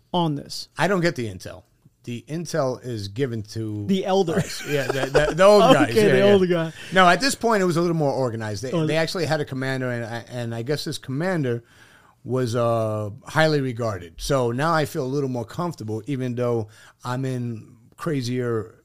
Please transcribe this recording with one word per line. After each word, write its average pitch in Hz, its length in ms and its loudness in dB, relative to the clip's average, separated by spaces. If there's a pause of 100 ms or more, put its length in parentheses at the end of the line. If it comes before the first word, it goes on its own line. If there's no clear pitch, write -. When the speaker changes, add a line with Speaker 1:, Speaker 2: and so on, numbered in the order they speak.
(120)
Speaker 1:
on 170 220 2
this? - 420 -10
Speaker 2:
I 156 120 2
don't 190 120 2
get 165 160 0
the 120 100 -4
intel. 95 360 -12 (420)
The 120 240 -10
intel 147 560 -4
is 110 240 -6
given 117 340 -4 (100)
to 107 340 -6
Speaker 1:
The 190 200 2
elder. 185 300 2
Speaker 2:
us. - 300 -4
Yeah, 139 200 0
the, 135 420 2
the, 156 60 -2
the 175 100 4
old 208 180 10
Speaker 1:
<laughs> 254 120 4
Speaker 2:
guys. - 160 2
Speaker 1:
Okay, 214 160 4
Speaker 2:
Yeah, 190 60 4
Speaker 1:
the 190 80 4
Speaker 2:
yeah. 202 120 6
Speaker 1:
older 190 140 4
guy. 165 260 -2 (220)
Speaker 2:
No, 185 120 8
at 175 140 6
this 277 140 0
point, 226 280 2
it 185 40 2
was 170 100 2
a 170 60 2
little 175 120 2
more 147 160 2
organized. 113 520 -2
They, 127 100 -6
Speaker 1:
Oh, 160 140 0
Speaker 2:
they 151 100 0
actually 160 300 0
had 151 160 0
a - 20 -2
commander, 131 460 -2
and 117 160 -4
I, 117 240 -8
and 120 240 -6
I 117 80 -6
guess 143 200 -4
this 147 140 -6
commander 139 680 -2 (640)
was, 123 320 -2
uh, 110 540 0 (160)
highly 156 340 2
regarded. 110 560 -6
So 131 340 0
now 143 220 0
I 156 140 2
feel 143 180 -4
a 127 80 -4
little 143 160 -2
more 123 160 -4
comfortable, 110 640 -6
even 127 280 -4
though 120 340 0 (360)
I'm 127 220 -4
in 120 500 -6 (220)
crazier 120 880 -2